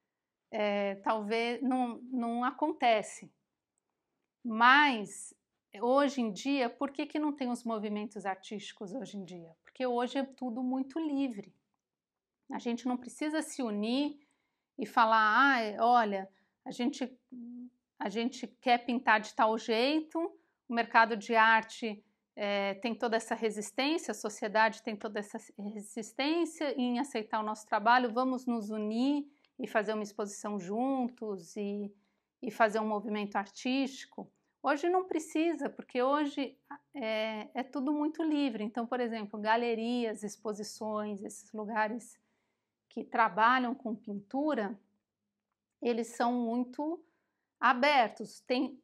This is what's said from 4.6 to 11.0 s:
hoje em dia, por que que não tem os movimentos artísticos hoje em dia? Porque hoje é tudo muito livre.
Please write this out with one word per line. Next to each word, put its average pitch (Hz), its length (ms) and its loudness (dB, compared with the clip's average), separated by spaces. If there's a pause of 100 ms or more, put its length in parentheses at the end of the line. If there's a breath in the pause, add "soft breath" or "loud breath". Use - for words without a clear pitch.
hoje 262 400 4
em 220 100 0
dia, 262 380 0
por 269 220 -6
que 302 140 -6
que 294 120 -8
não 302 140 0
tem 269 180 -4
os 240 140 -6
movimentos 208 640 -6
artísticos 196 680 -8
hoje 226 240 -10
em 196 60 -10
dia? 170 400 -16
Porque - 220 -8
hoje 247 320 -2
é 269 60 0
tudo 254 380 -6
muito 262 380 -2
livre. 269 560 -2 (960)